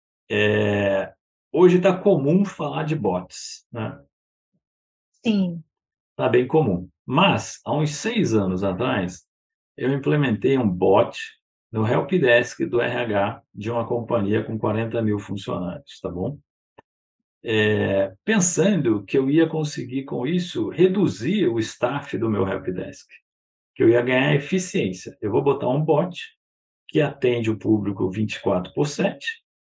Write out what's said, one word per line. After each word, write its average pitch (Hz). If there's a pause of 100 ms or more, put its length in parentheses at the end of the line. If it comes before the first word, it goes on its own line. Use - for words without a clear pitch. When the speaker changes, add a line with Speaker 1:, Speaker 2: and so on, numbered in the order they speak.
(320)
Speaker 1:
É... 104 (400)
Hoje 175
tá 185
comum 175
falar 156
de 156
bots, -
né? 113 (1300)
Speaker 2:
Sim. 185 (540)
Speaker 1:
Tá 131
bem 123
comum. 107 (180)
Mas, 135
há 120
uns 151
seis 208
anos 95
atrás, 98 (500)
eu 127
implementei 135
um 117
bot 95 (500)
no 110
helpdesk 131
do 120
R 123
H 107 (120)
de 110
uma 117
companhia 113
com 110
quarenta 110
mil 104
funcionários, 98
tá 92
bom? 98 (1040)
É, 104 (100)
pensando 165
que -
eu 135
ia 160
conseguir, 139
com 127
isso, 151
reduzir 175
o 113
staff 135
do 110
meu 101
helpdesk, - (680)
que -
eu 113
ia 120
ganhar 131
eficiência. 147
Eu 104
vou 135
botar 139
um 139
bot 160 (680)
que 156
atende 120
o 107
público 101
vinte 107
e -
quatro 92
por 147
sete, - (240)